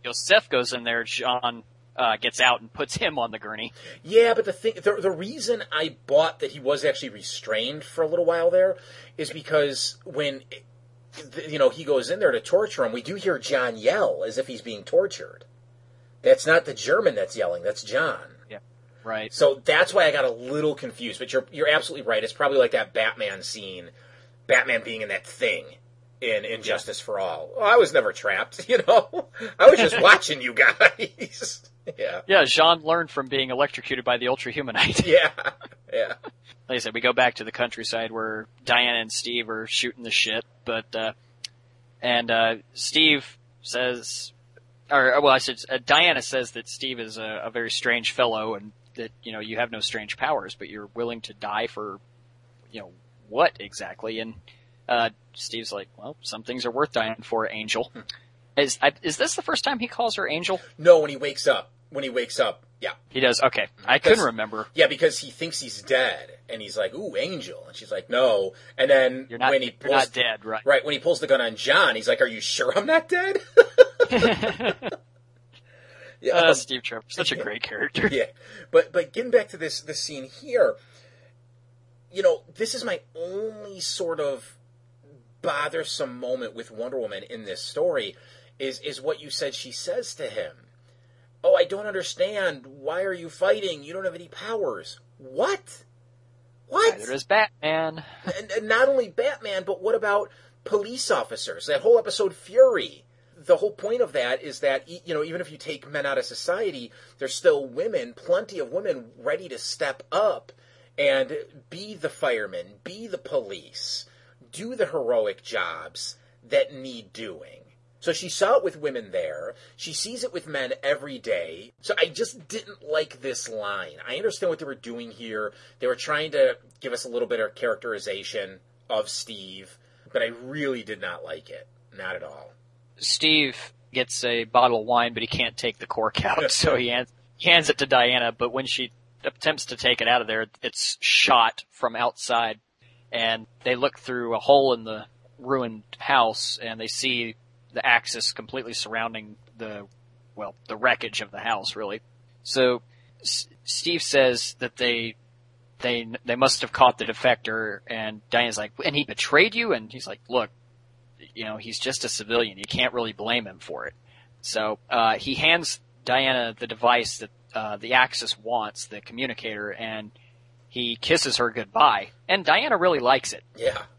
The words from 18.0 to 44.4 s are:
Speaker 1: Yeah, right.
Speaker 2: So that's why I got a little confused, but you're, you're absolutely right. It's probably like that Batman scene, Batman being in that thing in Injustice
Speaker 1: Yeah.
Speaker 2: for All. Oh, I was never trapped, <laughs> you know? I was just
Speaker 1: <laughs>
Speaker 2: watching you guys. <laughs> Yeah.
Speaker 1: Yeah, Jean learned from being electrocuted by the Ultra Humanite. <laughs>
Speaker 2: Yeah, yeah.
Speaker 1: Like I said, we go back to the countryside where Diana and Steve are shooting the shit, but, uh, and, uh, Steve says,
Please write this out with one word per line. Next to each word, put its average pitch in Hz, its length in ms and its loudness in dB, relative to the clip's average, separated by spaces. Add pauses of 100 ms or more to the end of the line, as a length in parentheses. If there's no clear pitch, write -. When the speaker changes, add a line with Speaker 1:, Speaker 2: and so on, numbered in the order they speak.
Speaker 1:
Yeah, 107 80 -14 (480)
right. 110 280 -6
Speaker 2:
So 135 300 4
that's 175 300 2
why 190 120 4
I 151 60 4
got 139 140 2
a 123 60 0
little 139 440 -4
confused, 120 440 -10
but 131 120 -10
you're, 131 220 0
you're 151 160 0
absolutely 151 380 0
right. 110 180 2
It's 110 80 -8
probably 139 240 2
like 123 140 6
that 107 220 -2
Batman 110 480 -2
scene, 92 500 -12 (560)
Batman 123 360 2
being 113 180 -8
in 104 60 -6
that 98 180 -6
thing 101 380 -2 (560)
in 110 240 -2
Injustice 107 560 -6
Speaker 1:
Yeah. - 60 -14
Speaker 2:
for 101 160 -4
All. 78 340 -6
Oh, 226 80 -2
I 220 140 8
was 160 160 6
never 113 180 4
trapped, - 580 -4
<laughs> - 0 -
you 240 160 4
know? - 420 4 (300)
I - 120 12
was 320 100 10
just 214 220 4
Speaker 1:
<laughs> - 0 -
Speaker 2:
watching 160 400 6
you 123 120 -6
guys. - 1120 2
<laughs> - 60 -20 (280)
Yeah. 107 260 -6
Speaker 1:
Yeah, 185 200 8
Jean 160 360 6
learned 160 300 0
from 135 160 -4
being 131 240 -2
electrocuted 127 520 -2
by 123 140 2
the 123 120 -2
Ultra 131 220 -2
Humanite. 123 540 0
<laughs> - 0 -
Speaker 2:
Yeah, 160 240 6 (640)
yeah. 113 200 -2 (540)
Speaker 1:
Like 127 100 -4
I - 20 -
said, 110 160 -6
we 117 40 -4
go 123 140 4
back 127 220 4
to - 80 -10
the 113 80 -8
countryside 113 600 -4
where 110 360 -6 (180)
Diana 120 360 4
and 113 100 -8
Steve 120 400 -4
are 110 160 -6
shooting - 340 -4
the 113 80 -10
shit, 110 340 0 (220)
but, 113 300 -6
uh, 110 160 -4 (880)
and, 120 300 0
uh, 113 240 2 (180)
Steve 151 640 2 (240)
says, - 720 -6 (560)